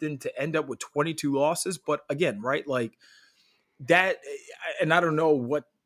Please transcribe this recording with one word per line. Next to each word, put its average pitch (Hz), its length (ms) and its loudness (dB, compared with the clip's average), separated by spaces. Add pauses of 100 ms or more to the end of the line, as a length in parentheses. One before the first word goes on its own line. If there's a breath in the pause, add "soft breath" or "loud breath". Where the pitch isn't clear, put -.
then 151 200 -4
to - 220 -8
end 156 140 -2
up 151 120 -2
with 117 120 -8
twenty-two 151 560 -2
losses. 160 420 0
But 147 320 -4
again, 139 320 -2
right, 131 260 -2
like, 123 300 -2 (840 soft breath)
that, 175 340 4
eh, - 560 -12 (100)
and 160 120 2
I 175 80 6
don't 165 140 2
know 160 160 4
what 143 340 0 (200)